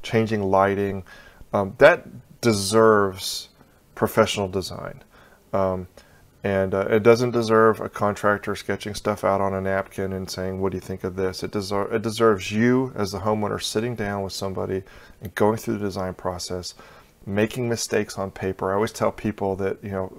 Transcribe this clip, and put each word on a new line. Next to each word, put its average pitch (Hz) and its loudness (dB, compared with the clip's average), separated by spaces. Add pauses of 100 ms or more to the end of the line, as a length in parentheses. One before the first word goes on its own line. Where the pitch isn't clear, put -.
changing 110 0
lighting, 98 2 (500)
um, 98 0
that 160 8 (340)
deserves 104 2 (460)
professional 104 2
design. 92 -8 (500)
Um, 92 0 (560)
and, 95 0
uh, 98 0
it 110 4
doesn't 117 6
deserve 113 4
a - -8
contractor 104 0
sketching 101 -6
stuff 104 -4
out 98 2
on 98 -2
a 95 -2
napkin 95 -4
and 95 -8
saying, 95 -6
"What 95 0
do 92 -6
you 90 -6
think 95 -10
of 92 -6
this?" 95 -4
It 98 -8
deser-, 101 -4
it 110 -2
deserves 107 0
you 127 2
as 98 -4
the 101 -6
homeowner 104 -2
sitting 117 -4
down 101 -4
with 95 -8
somebody 98 -6 (360)
and 98 -14
going 107 2
through 110 -6
the 101 -6
design 92 -4
process, 90 -8 (520)
making 110 0
mistakes 107 -4
on 98 -6
paper. 95 -4
I 98 0
always 107 0
tell - -2
people 101 -4
that, 98 -6
you 101 -10
know, 95 -6